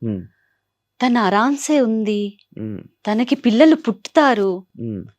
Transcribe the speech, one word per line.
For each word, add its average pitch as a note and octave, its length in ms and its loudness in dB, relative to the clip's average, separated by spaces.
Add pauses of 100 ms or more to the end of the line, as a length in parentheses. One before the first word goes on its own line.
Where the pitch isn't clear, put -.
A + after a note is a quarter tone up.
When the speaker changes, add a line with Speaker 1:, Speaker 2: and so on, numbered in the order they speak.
Speaker 1:
మ్మ్. G2+ 180 -6 (800)
Speaker 2:
తను A#3+ 200 0
ఆరాంసే B3+ 600 0
ఉంది. G#3 580 -2 (200)
Speaker 1:
మ్మ్. G#2+ 220 -10 (260)
Speaker 2:
తనకి A#3 280 0
పిల్లలు C4+ 400 4
పుట్టుతారు. G#3+ 880 0 (160)
Speaker 1:
మ్మ్. A2 220 -8 (160)